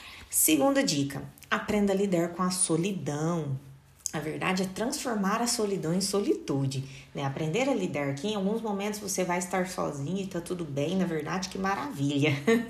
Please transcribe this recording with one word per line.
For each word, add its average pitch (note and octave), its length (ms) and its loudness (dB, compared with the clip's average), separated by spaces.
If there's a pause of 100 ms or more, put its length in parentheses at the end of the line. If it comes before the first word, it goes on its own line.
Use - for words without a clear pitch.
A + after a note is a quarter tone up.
(300)
Segunda C#4 540 4
dica: C#3 400 0 (260)
aprenda G#3 440 2
a - 20 4
lidar F3+ 340 2
com F3+ 140 -4
a F#3 80 2
solidão. D#3+ 1040 0 (540)
A D#3 80 -4
verdade D#3 440 -2
é - 20 0
transformar A3 760 -2
a A#3+ 60 0
solidão G3 480 0
em F#3+ 80 2
solitude, C#3+ 840 0 (300)
né? D3+ 100 -4
Aprender D#3+ 460 0
a C4 60 2
lidar C#3+ 400 0
que G3 120 -4
em G#3+ 60 0
alguns G#3 260 0
momentos G#3 400 -4
você F#3+ 240 -2
vai F3 140 0
estar F#3 300 0
sozinho E3 560 -2
e - 20 -4
tá E3+ 160 -4
tudo F3 240 -4
bem, D3 320 0
na F#3 80 4
verdade, E3 420 -2
que - 120 -6
maravilha. C#3+ 720 2 (380)